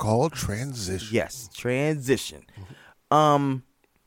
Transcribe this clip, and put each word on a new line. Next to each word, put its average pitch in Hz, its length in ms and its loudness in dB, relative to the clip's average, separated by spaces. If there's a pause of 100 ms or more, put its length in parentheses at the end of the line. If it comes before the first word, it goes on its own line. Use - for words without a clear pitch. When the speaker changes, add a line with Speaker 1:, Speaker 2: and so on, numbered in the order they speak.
Speaker 1:
about. - 80 -4
Speaker 2:
called 123 240 2
transition. 107 760 -6
Speaker 1:
Yes, - 460 -4
transition. 127 880 0 (680)
Um, 143 520 4 (420)